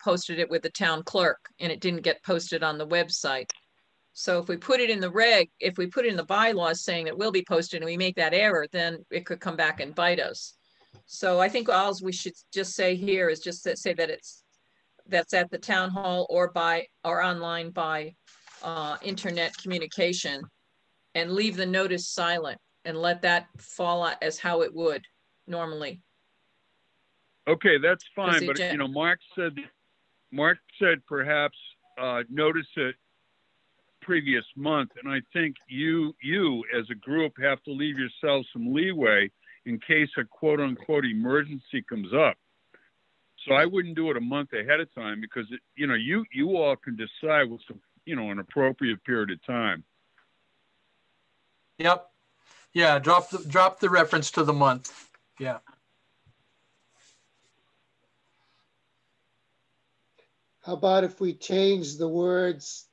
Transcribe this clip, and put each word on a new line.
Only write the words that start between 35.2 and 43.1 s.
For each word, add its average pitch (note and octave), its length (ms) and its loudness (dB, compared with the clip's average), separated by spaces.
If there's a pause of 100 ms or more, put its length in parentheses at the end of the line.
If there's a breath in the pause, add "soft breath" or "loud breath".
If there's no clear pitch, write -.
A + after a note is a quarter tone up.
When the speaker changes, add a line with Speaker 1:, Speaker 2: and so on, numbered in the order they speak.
Speaker 2:
think D#3+ 220 -2 (120)
you, D#3 540 0
you D#3 420 0 (140)
as A2 140 -4
a A#2 40 -6
group D3+ 460 -2
have C3+ 220 0
to D3 80 -10
leave C#3+ 260 -4
yourself C3+ 560 -2
some A#2+ 200 -4
leeway C3+ 580 4 (340 soft breath)
in A#2 140 -4
case D3+ 380 2
a B2+ 60 -2
quote-unquote D3 840 0
emergency C3 760 -2
comes G#2 320 -8
up. C3+ 240 4 (1080 soft breath)